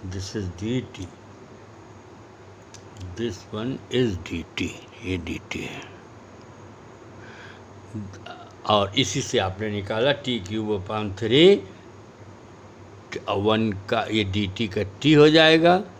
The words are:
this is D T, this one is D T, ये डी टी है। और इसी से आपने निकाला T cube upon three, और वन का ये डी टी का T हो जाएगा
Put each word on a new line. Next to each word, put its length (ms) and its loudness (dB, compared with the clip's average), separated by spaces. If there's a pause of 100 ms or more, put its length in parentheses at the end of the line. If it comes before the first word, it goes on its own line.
(140)
this 220 -10
is 100 -4 (160)
D 200 -2 (120)
T, 140 -12 (2000)
this 200 -4 (160)
one 240 -6 (140)
is 240 2 (140)
D 140 -8 (160)
T, 80 -4 (380)
ये 200 -2
डी 140 -8 (120)
टी 100 -8
है। 200 -12 (3000)
और 300 2
इसी 220 -2
से 180 -2
आपने 320 -4
निकाला 400 -2 (140)
T 220 -2
cube 300 -4
upon 420 -6
three, 240 4 (1900)
और 120 -2
वन 300 2 (180)
का 220 0
ये 120 2 (100)
डी 120 0 (120)
टी 100 -2
का 160 -4 (180)
T 120 6
हो 160 10
जाएगा 460 6 (240)